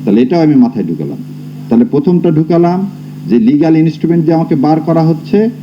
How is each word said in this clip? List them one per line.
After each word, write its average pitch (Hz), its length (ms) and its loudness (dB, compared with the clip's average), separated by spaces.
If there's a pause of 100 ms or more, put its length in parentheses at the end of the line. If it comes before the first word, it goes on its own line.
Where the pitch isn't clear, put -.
তাহলে 110 180 2
এটাও 165 200 2
আমি 151 120 4
মাথায় 117 300 2
ঢুকালাম। 76 340 -6 (500)
তাহলে 117 160 2
প্রথমটা 170 460 2
ঢুকালাম 170 600 0 (380)
যে 113 100 2
লিগ্যাল 147 380 2
ইনস্ট্রুমেন্ট 160 480 0
দিয়ে 165 120 2
আমাকে 160 180 0
বার 151 260 0
করা 160 220 0
হচ্ছে 202 480 0 (120)